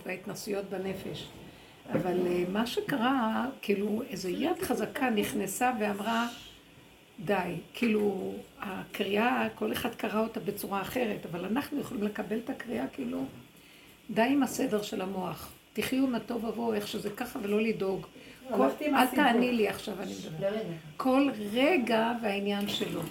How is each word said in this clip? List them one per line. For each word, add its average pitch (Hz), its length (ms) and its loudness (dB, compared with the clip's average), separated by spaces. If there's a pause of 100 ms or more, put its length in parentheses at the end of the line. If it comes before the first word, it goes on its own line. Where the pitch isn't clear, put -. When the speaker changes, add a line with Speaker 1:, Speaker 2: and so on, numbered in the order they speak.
Speaker 1:
וההתנסויות 196 600 -6
בנפש. 190 640 -6 (680)
אבל, 180 340 2
אה, 175 240 2
מה 220 160 2
שקרה, 240 800 2 (160)
כאילו, 208 480 2
איזו 180 200 -4
יד 240 320 0
חזקה 254 480 0
נכנסה 208 680 2
ואמרה, 214 480 0 (1000)
"די", 180 300 2 (180)
כאילו, 202 600 2 (260)
הקריאה, 208 960 0
כל 220 160 -2
אחד 240 240 -2
קרא 214 260 -2
אותה 226 180 -2
בצורה 196 420 -4
אחרת, 208 500 -2
אבל 175 140 -4
אנחנו 269 340 -2
יכולים - 240 -4
לקבל 208 340 -2
את 233 120 -4
הקריאה, 240 380 -4
כאילו, 262 380 -4 (840)
"די 214 120 2
עם 269 220 4
הסדר 214 380 0
של 208 200 -4
המוח, 185 500 -6 (220)
תחיו 262 300 2
עם 254 120 2
הטוב 220 280 -2
ובוהו, 226 300 0
איך 208 140 -2
שזה 202 220 -4
ככה, 240 340 -6
ולא 208 180 4
לדאוג. 190 460 0 (420)
Speaker 2:
לא, 226 80 0
Speaker 1:
כל-, 262 60 6
Speaker 2:
הלכתי 302 240 2
עם 277 80 4
Speaker 1:
אל 247 80 8
Speaker 2:
הסיפור. 262 200 4
Speaker 1:
תעני 247 280 6
לי 220 160 4
עכשיו, 190 320 -6
אני 196 140 -6
מדברת. 190 380 -4
Speaker 3:
לא, 220 60 -2
לא. 220 40 -2 (360)
Speaker 1:
כל 269 320 4 (240)
רגע 240 580 4 (100)
והעניין 202 480 0
שלו. 170 420 -2